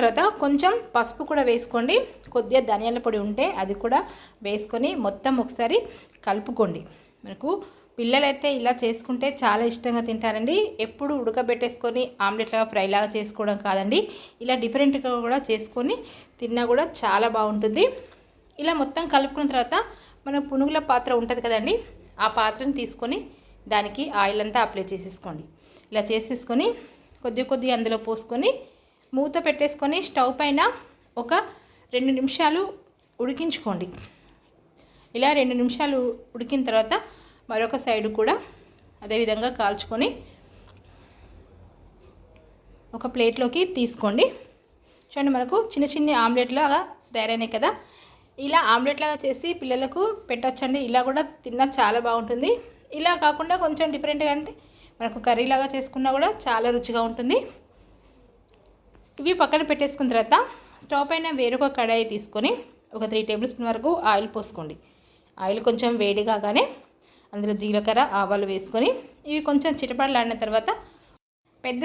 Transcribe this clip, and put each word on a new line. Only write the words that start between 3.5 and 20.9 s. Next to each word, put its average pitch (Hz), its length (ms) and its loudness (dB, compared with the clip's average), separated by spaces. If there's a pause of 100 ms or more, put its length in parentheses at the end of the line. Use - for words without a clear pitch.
అది 196 200 -4
కూడా 262 180 2 (460)
వేసుకొని 226 440 -2 (140)
మొత్తం 226 260 0 (120)
ఒకసారి 262 360 0 (480)
కలుపుకోండి. 202 540 0 (420)
మనకు 208 260 -6 (480)
పిల్లలైతే 277 500 2 (100)
ఇలా 240 120 0 (100)
చేసుకుంటే 240 460 -2 (140)
చాలా 226 300 4
ఇష్టంగా 233 360 -2
తింటారండి. 220 480 -2 (300)
ఎప్పుడు 285 360 -4
ఉడకబెట్టేసుకొని 240 840 -2 (240)
ఆమ్లెట్లాగా 220 460 0
ఫ్రైలాగా 202 440 2
చేసుకోవడం 208 500 -4
కాదండి, 196 320 2 (440)
ఇలా 254 200 0
డిఫరెంట్గా 269 500 2 (140)
కూడా 254 120 2 (100)
చేసుకొని 240 460 -2 (460)
తిన్నా 240 300 -2
కూడా 269 140 4 (160)
చాలా 214 360 4
బాగుంటుంది. 214 480 2 (800)
ఇలా 330 180 2
మొత్తం 285 240 -2 (100)
కలుపుకున్న 277 380 2
తర్వాత 247 220 0 (520)
మన 285 240 -2
పునుగుల 285 400 2